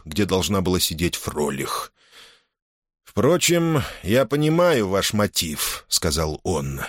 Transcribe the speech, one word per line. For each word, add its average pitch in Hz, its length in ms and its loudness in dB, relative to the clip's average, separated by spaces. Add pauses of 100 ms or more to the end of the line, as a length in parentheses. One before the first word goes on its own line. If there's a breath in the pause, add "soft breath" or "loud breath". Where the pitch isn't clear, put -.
где 98 200 -2
должна 95 360 0
была 90 180 2
сидеть 82 360 -2
Фролих. 71 760 -6 (1120 soft breath)
"Впрочем, 165 800 2 (220 loud breath)
я 117 220 2
понимаю 151 600 2
ваш 95 260 0
мотив", — - 760 -2
сказал 78 560 -2
он. 69 460 -4